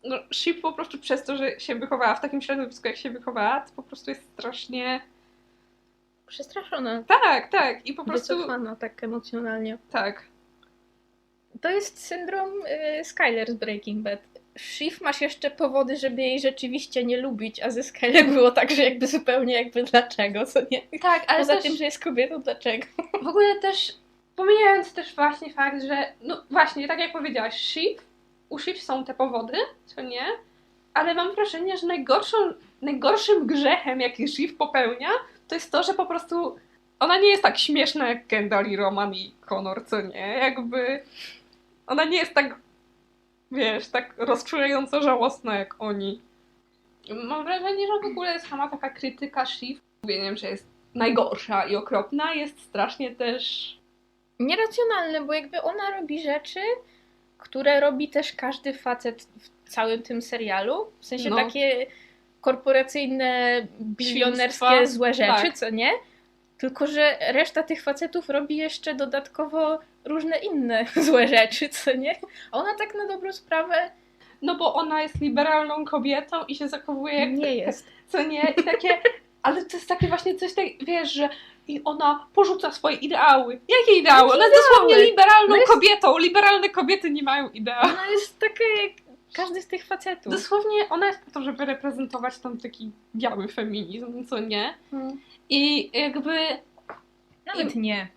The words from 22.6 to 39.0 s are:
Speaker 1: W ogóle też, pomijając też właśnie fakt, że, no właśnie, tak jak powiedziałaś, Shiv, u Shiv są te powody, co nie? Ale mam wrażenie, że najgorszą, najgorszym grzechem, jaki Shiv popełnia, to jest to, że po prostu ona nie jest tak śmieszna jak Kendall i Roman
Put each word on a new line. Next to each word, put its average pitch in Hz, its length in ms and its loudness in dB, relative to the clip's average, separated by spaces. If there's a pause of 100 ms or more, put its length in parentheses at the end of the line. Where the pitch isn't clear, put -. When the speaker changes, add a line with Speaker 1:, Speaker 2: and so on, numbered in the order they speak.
Speaker 1:
W 262 40 -8
ogóle 403 340 4
też, 381 340 -2 (420)
pomijając 381 560 4
też - 220 -12
właśnie 294 380 -2
fakt, 277 300 -2
że, 277 300 -4 (100)
no 311 280 -10
właśnie, 294 380 2
tak 330 100 -2
jak 330 140 -4
powiedziałaś, 254 480 -6
Shiv, - 420 -4 (460)
u 294 100 -12
Shiv 359 220 -8
są 262 240 -6
te 262 100 -12
powody, 240 420 -4 (300)
co - 160 -18
nie? 247 220 -10 (680)
Ale 330 200 0
mam 359 200 -2
wrażenie, 381 420 -4
że 349 100 -6
najgorszą, 339 500 0 (460)
najgorszym 294 640 2
grzechem, 277 540 0
jaki 247 280 -4
Shiv 302 280 -6
popełnia, 262 520 -2 (400)
to 330 60 -6
jest - 180 -8
to, 330 100 2
że 381 120 -2
po 381 120 -2
prostu 339 500 -6 (420)
ona 349 200 2
nie 403 100 6
jest 403 140 4
tak - 160 2
śmieszna 294 500 0
jak 240 180 -6
Kendall 208 400 -2
i 202 100 -6
Roman 196 380 -2